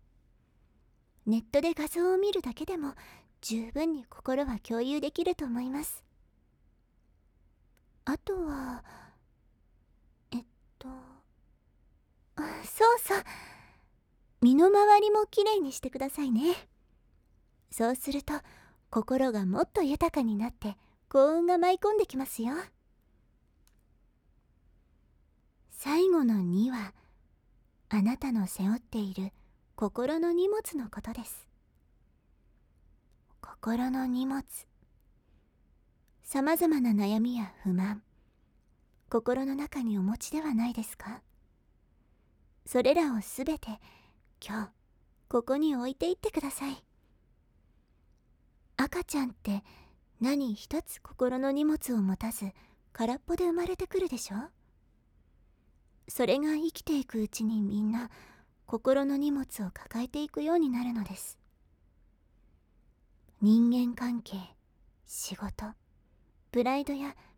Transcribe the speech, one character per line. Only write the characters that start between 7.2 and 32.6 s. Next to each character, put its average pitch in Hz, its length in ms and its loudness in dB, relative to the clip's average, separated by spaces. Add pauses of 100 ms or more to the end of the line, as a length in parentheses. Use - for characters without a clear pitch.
あ 277 100 -2
と 370 300 -4
は、 262 360 -8 (1500)
え 240 100 -6
っ - 40 -20 (340)
と、 262 100 -16
あ、 - 1500 -18 (220)
そ - 200 2 (100)
う 480 40 -2
そ - 160 -2
う。 392 80 0 (1160)
身 247 140 8
の 339 160 10
回 415 320 10
り 427 80 4
も 427 160 4
き - 180 2
れ 427 120 4
い 392 40 2
に 269 120 -2
し - 80 -10
て 262 100 -6
く 262 80 -10
だ 269 100 -2
さ 294 140 -6
い 277 80 0
ね。 277 240 4 (1160)
そ 226 200 0
う 254 40 0
す 262 160 -8
る 277 120 -4
と、 - 100 -6 (560)
心 262 420 0
が 208 140 0
も 196 180 2
っ 370 80 0
と 415 120 0
豊 302 280 2
か 294 120 0
に 226 140 0
な 220 120 -2
っ 247 40 -10
て、 - 260 -8 (320)
幸 294 300 6
運 339 60 4
が 359 120 4
舞 359 160 4
い 359 40 -2
込 415 140 2
ん 427 60 2
で 403 80 4
き - 100 -8
ま 262 80 -2
す - 180 -8
よ。 240 120 -2 (3250)
最 320 380 2
後 330 160 6
の 220 160 4
二 185 300 2
は、 214 240 -6 (960)
あ 214 100 2
な 226 160 2
た 269 160 -4
の 214 140 0
背 - 180 -6
負 214 140 2
っ - 20 -6
て - 180 -8
い 196 140 -4
る 190 200 -6 (440)
心 254 420 -2
の 339 140 2
荷 359 160 2
物 427 280 -2
の 247 120 -6
こ - 120 -12
と 220 120 -10
で 240 120 -12
す。 - 220 -18 (1900)